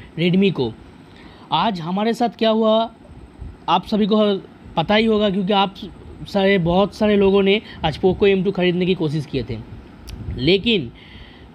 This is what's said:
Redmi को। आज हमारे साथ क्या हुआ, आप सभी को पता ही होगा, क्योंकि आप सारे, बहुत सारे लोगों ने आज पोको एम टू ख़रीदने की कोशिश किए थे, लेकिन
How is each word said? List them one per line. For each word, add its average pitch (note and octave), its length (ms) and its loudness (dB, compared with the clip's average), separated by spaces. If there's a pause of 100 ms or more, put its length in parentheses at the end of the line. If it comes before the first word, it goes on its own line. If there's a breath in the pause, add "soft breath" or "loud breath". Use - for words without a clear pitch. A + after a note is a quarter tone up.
(180 loud breath)
Redmi F3+ 340 4
को। A#2 200 -4 (800 loud breath)
आज F3+ 280 0
हमारे G3 340 -2
साथ A#3+ 240 -2
क्या A3 120 2
हुआ, A3 400 2 (800)
आप F3+ 180 2
सभी G#3+ 200 0
को G#3+ 100 2 (600)
पता E3+ 180 0
ही A3 100 4
होगा, G#3+ 260 2
क्योंकि F#3+ 220 -2
आप G3 220 2 (520)
सारे, G3 320 2
बहुत F3+ 360 2
सारे G#3+ 220 2
लोगों G3 260 4
ने G3 180 2 (240 loud breath)
आज D#3+ 120 -2
पोको F#3+ 300 2
एम G3 180 4
टू G3+ 60 -2
ख़रीदने F3+ 360 0
की F#3 80 2
कोशिश D#3 320 -4
किए B2+ 180 -4
थे, A2+ 140 -8 (800)
लेकिन F3 540 0 (640 loud breath)